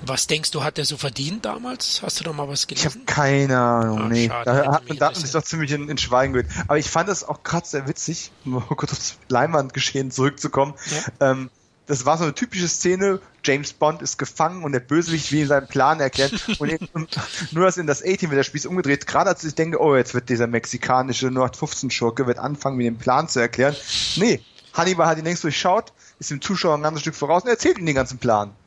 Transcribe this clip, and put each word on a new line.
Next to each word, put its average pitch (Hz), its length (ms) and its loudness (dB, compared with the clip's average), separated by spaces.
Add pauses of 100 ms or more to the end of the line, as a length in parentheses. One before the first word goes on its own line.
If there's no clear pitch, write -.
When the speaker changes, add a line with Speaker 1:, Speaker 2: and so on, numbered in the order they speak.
Speaker 1:
was 131 220 -2
denkst 156 240 -2
du, 147 120 -4
hat 151 140 -4
der 147 80 -4
so 143 140 -4
verdient 147 480 -6
damals? 247 560 -6
Hast - 180 -4
du - 40 -10
da 170 80 -6
mal 147 160 -6
was 143 200 -4
Speaker 2:
Ich - 160 -2
hab 143 80 0
Speaker 1:
gelesen? - 140 -12
Speaker 2:
keine 139 520 2
Ahnung, 117 440 2
Speaker 1:
Ah, 110 60 -2
Speaker 2:
nee. 117 200 4
Speaker 1:
schade, 120 160 -4
Speaker 2:
Da 123 120 4
Speaker 1:
hätte 139 160 4
Speaker 2:
hat 160 100 4
Speaker 1:
mich - 80 -20
Speaker 2:
man, 147 80 -4
da 143 80 4
hat 165 80 2
man 180 80 -4
sich 135 100 -6
Speaker 1:
interessiert. 156 100 0
Speaker 2:
doch - 60 -8
ziemlich 151 240 -2
in, 147 160 -4
in 139 100 -4
Schweigen 131 360 2
gehüllt. 123 160 0 (180)
Aber 147 100 4
ich 151 120 -2
fand 175 180 2
es 196 160 -4
auch - 180 -8
grad - 240 -2
sehr 139 220 -6
witzig, - 420 -6 (140)
um 131 80 -4
mal 127 80 0
<laughs> 143 160 -4
kurz - 160 -4
aufs - 240 -8 (120)
Leinwandgeschehen 135 840 0
zurückzukommen. 143 640 0 (460)
Speaker 1:
Ja. 135 100 6
Speaker 2:
Ähm, 131 200 -2 (360)
das 127 180 -4
war 151 140 4
so 170 60 0
eine 151 100 -2
typische 185 340 -4
Szene, 185 520 0 (240)
James 143 280 0
Bond 156 300 0
ist - 160 -6
gefangen 165 460 -2
und 143 80 -4
der 127 80 2
Bösewicht 160 520 0
will 151 100 4
ihm 143 40 0
seinen 139 220 2
Plan 139 320 2
erklären. 135 320 0 (160)
Speaker 1:
<laughs> 214 100 -2
Speaker 2:
Und, 147 100 -2
in, 160 240 -4
und 160 240 -8 (360)
nur, 165 120 2
dass 180 120 4
in 175 100 6
das 143 160 2
A-Team 190 280 0
wieder 139 60 2
der 139 60 6
Spieß - 240 -2
umgedreht, 143 400 0
gerade 185 240 4
als 175 140 -2
ich 151 100 -6
denke, 165 260 0
oh, 147 160 6
jetzt 123 160 2
wird 120 160 -2
dieser 117 200 2
mexikanische 127 840 0
null 131 140 2
acht 123 120 -2
fünfzehn - 360 -6
Schurke, 123 340 0
wird 120 140 0
anfangen, 139 360 -4
mir 120 140 2
den 113 80 -8
Plan 131 300 2
zu - 100 -2
erklären. 123 380 2 (400)
Nee, 180 260 2 (320)
Hannibal 170 320 2
hat 160 120 2
ihn 160 60 -8
längst 170 200 -4
durchschaut, 180 480 0 (260)
ist - 120 -10
dem 143 120 -6
Zuschauer 180 340 0
ein 147 60 -4
ganzes 151 200 -2
Stück 160 120 -6
voraus 160 300 0
und 247 60 -2
erzählt 285 280 2
ihm 170 80 -4
den 151 80 0
ganzen 131 240 0
Plan. 104 320 2 (160)